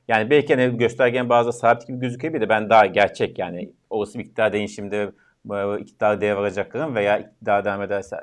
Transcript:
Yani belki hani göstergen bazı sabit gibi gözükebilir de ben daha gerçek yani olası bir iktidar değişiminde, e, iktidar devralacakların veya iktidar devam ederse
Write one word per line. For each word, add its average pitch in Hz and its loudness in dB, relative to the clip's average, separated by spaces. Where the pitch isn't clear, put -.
Yani 110 0
belki 147 4
hani 127 2
göstergen 123 0
bazı 120 4
sabit 117 0
gibi 127 -10
gözükebilir 127 -6
de 107 0
ben 107 0
daha 107 8
gerçek 98 0
yani 90 -10
olası 107 -6
bir 101 -8
iktidar 110 0
değişiminde, 101 -6
e, 101 -4
iktidar 104 -2
devralacakların 104 -2
veya 104 2
iktidar 101 -4
devam 101 -4
ederse 98 -6